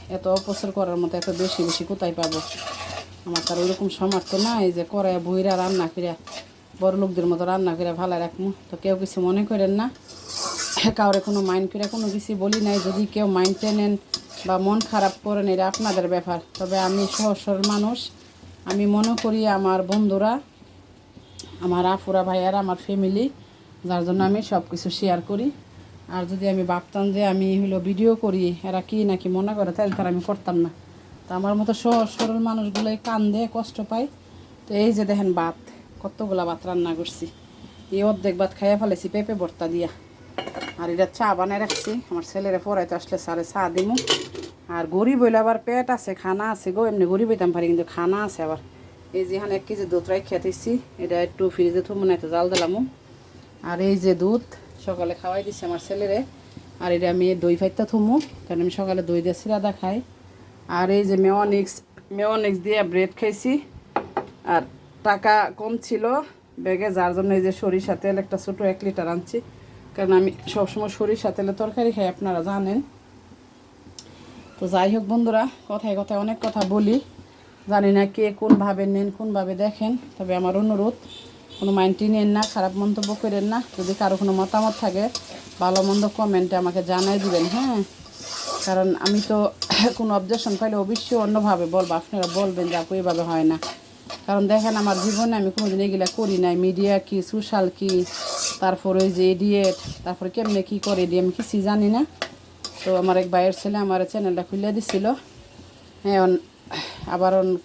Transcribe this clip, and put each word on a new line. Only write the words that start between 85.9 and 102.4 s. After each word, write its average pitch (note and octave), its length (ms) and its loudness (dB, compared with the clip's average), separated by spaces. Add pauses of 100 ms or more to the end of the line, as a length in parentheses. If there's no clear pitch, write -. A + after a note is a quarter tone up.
কমেন্টে F#3+ 400 2
আমাকে F3+ 260 0
জানাই F#3 360 2
দিবেন, F3+ 260 2
হ্যাঁ? A3+ 380 0 (800)
কারণ F#3+ 300 2
আমি G#3 340 2
তো G#3 220 2 (180)
<coughs> A#3+ 280 2
কোনো A3 180 0
অবজেকশন G3+ 420 0
পাইলে G#3+ 200 0
অবশ্যই G#3 400 0
অন্যভাবে G#3 500 2
বলবো, F3 280 2
আপনারা F3+ 400 -2
বলবেন F3+ 340 0
যে, F3 80 -2
"আপু, E3 180 -4
এভাবে F3 280 0
হয় E3 220 0
না।" D#3+ 140 4 (680)
কারণ G3+ 200 2
দেখেন, G#3+ 300 4
আমার G3+ 280 2
জীবনে A3 320 2
আমি F#3+ 140 0
কোনোদিন G3 300 0
এগুলা F#3+ 260 2 (100)
করি G3+ 220 0
নাই। F3+ 180 4
মিডিয়া F#3+ 420 2
কি, F#3+ 240 -4
সোশ্যাল G3+ 560 -2
কি, F#3 260 2 (560)
তারপর F#3 360 0
ওই F#3+ 160 4
যে F#3 180 4
ইডিয়েট, G3 440 2 (300)
তারপর F3+ 240 -6
কেমনে G#3 340 0
কী G3+ 160 -4
করে, F#3+ 240 0
এডি F3 180 2
আমি F#3 100 2
কিছুই G#3 320 -2
জানি G#3 280 2
না। B3+ 160 4 (800)